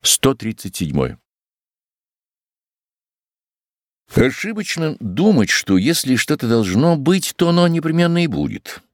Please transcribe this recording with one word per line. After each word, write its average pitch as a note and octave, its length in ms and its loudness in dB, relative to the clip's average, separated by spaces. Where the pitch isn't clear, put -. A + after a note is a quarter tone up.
Сто - 320 0
тридцать G#2+ 420 -10
седьмое. C2+ 420 -2
Ошибочно E3+ 880 -2
думать, A#2 500 2
что - 260 0
если C3 400 0
что-то C#3 320 -2
должно A2+ 480 2
быть, E3 400 0
то F3 120 2
оно F3 200 4
непременно E3 540 0
и E3+ 40 0
будет. - 540 -6